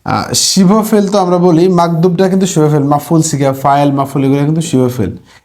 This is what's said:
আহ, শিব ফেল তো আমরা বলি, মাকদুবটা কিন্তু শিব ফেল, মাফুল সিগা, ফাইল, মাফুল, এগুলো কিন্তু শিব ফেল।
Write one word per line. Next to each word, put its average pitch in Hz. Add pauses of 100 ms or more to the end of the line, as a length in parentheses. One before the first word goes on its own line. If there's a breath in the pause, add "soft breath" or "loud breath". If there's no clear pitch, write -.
আহ, -
শিব 202
ফেল 208
তো 202
আমরা 180
বলি, 175
মাকদুবটা 170
কিন্তু 190
শিব 156
ফেল, 151
মাফুল 147
সিগা, 139
ফাইল, 143
মাফুল, 135
এগুলো 139
কিন্তু 156
শিব 127
ফেল। 117 (340 soft breath)